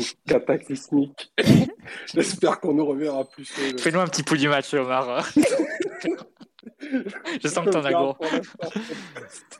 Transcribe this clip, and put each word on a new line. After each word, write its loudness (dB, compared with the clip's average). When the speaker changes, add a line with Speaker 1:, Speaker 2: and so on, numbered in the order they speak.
Speaker 1:
<laughs> -20
Speaker 2:
cataclysmique. 0
<laughs> 2
J'espère 2
qu'on 2
ne 4
reverra -2
plus -18
ce -4
Speaker 1:
Fais-nous 2
un 2
petit -4
pouls 0
du 4
match, 0
Omar. 0
<laughs> 4
Je -4
sens 0
que 2
t'en 2
as 2
gros. 2
Speaker 2:
Pour -8
l'instant. -4